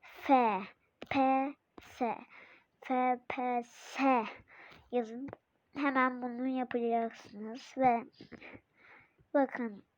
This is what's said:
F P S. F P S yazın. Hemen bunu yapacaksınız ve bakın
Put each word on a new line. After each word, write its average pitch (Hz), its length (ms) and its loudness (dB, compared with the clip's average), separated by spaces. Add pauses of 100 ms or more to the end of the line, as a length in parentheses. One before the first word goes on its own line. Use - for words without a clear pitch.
F 233 580 2 (500)
P 269 440 2 (260)
S. - 380 -6 (600)
F 254 380 0 (100)
P 247 360 -2
S 254 600 2 (680)
yazın. 240 360 -4 (480)
Hemen 262 460 2
bunu 247 240 -4
yapacaksınız 233 1300 -4
ve 247 260 4 (1300)
bakın 240 500 0 (140)